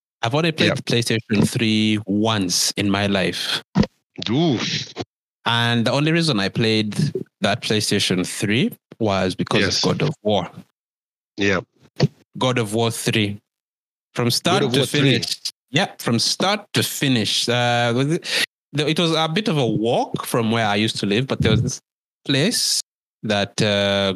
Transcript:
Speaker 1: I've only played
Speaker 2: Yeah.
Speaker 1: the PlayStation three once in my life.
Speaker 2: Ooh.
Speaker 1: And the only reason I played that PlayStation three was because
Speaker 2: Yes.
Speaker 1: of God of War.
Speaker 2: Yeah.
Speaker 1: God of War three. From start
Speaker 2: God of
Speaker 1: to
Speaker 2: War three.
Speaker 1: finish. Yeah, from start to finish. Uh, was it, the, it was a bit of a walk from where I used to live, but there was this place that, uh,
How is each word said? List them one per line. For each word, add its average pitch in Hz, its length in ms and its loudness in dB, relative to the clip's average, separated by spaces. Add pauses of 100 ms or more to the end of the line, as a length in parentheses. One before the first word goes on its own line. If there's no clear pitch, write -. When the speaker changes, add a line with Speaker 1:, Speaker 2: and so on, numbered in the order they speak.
(220)
Speaker 1:
I've 117 120 0
only 160 180 0
played 170 160 2
Speaker 2:
Yeah. 160 60 0
Speaker 1:
the 135 80 -6
PlayStation 113 680 0
three 107 580 0
once 104 720 0
in 101 140 0
my 101 160 2
life. 92 560 -2 (680)
Speaker 2:
Ooh. 139 280 2 (880)
Speaker 1:
And 117 400 2
the 123 60 0
only 151 200 0
reason 160 280 0
I 98 80 0
played 110 440 0 (480)
that 101 220 -2
PlayStation 101 640 0
three 120 460 -2 (260)
was 95 360 0
because - 260 -2
Speaker 2:
Yes. 92 160 0
Speaker 1:
of - 60 -2
God - 260 0
of - 140 -2
War. 101 280 0 (840)
Speaker 2:
Yeah. 98 240 2 (760)
Speaker 1:
God 127 220 0
of 107 160 -2
War 117 160 2
three. 104 480 -2 (760)
From 123 160 0
start 175 320 2
Speaker 2:
God 139 60 4
of 117 40 -2
Speaker 1:
to 135 80 2
Speaker 2:
War 127 60 2
three. 143 260 4
Speaker 1:
finish. - 240 -2 (340)
Yeah, 180 180 2 (100)
from 120 200 0
start 202 560 0
to 110 80 2
finish. - 680 0
Uh, 120 460 2
was 139 180 0
it, - 320 -2 (280)
the, 143 160 -2
it 156 100 0
was 165 140 2
a 160 160 0
bit 214 200 -2
of 160 100 0
a 127 80 2
walk 135 600 0
from 113 240 0
where 113 160 2
I 104 100 0
used 110 240 0
to 107 60 -2
live, 110 200 0
but 113 160 -2
there 113 80 2
was 110 120 4
this - 180 -6 (440)
place - 560 0 (420)
that, 101 380 -2
uh, 101 560 2